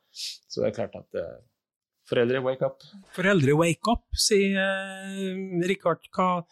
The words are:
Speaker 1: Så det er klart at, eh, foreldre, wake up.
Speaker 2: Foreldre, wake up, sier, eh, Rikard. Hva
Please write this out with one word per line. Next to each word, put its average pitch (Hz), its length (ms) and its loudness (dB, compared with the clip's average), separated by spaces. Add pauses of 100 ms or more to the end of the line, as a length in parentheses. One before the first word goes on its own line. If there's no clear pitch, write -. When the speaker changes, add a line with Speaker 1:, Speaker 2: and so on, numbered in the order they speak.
(120)
Speaker 1:
Så - 500 -10
det 110 80 2
er 110 80 -10
klart 104 180 -6
at, - 240 -10
eh, 82 220 -10 (680)
foreldre, 127 360 2
wake 131 240 -2
up. - 180 -8 (300)
Speaker 2:
Foreldre, 170 440 4
wake 170 320 2
up, 233 140 0 (100)
sier, 196 480 2
eh, 190 1040 -4
Rikard. 180 480 0
Hva 185 140 2 (220)